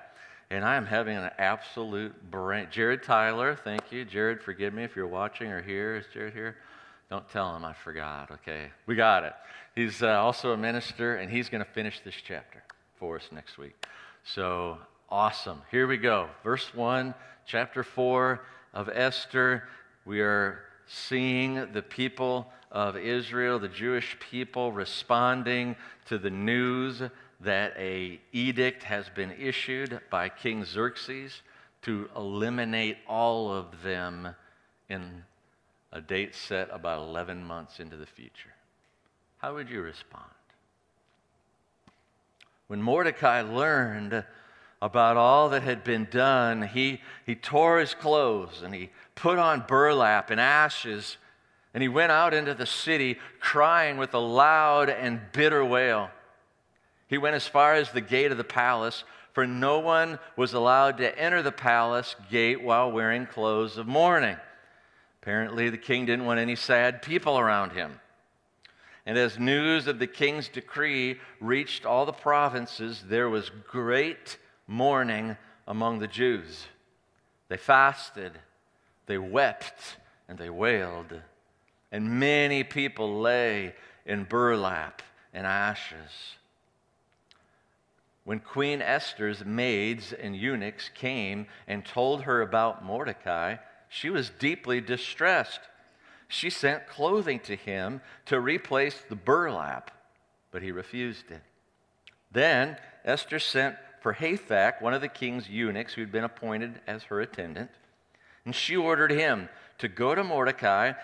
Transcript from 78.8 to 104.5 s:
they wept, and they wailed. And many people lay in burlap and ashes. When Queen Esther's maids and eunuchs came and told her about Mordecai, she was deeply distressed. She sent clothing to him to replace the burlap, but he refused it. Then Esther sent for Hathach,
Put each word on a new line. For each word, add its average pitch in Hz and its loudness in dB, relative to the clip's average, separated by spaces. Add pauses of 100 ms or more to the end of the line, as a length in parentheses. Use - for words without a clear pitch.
they 101 -4
wept, 104 -2 (300)
and - -14
they 85 -10
wailed. 87 -2 (800)
And 110 -2
many 143 2
people 110 -4
lay 113 2 (300)
in 101 -4
burlap 98 0 (320)
and 95 -8
ashes. 98 -4 (1900)
When 107 -4
Queen 143 -2
Esther's 104 -2
maids 110 -2
and 101 -10
eunuchs 107 -6
came 107 -6 (200)
and 101 -8
told 135 0
her 127 2
about 113 0
Mordecai, 98 -4 (340)
she - -6
was 131 -2
deeply 131 -2
distressed. 127 0 (720)
She 165 -4
sent 147 0
clothing 160 0
to 101 -8
him 101 -6 (280)
to 131 2
replace 139 0
the 110 -8
burlap, 95 0 (600)
but 90 -10
he 95 -6
refused 113 -8
it. 82 -16 (880)
Then 143 2 (260)
Esther 147 -2
sent 135 0 (260)
for 107 0
Hathach, 120 0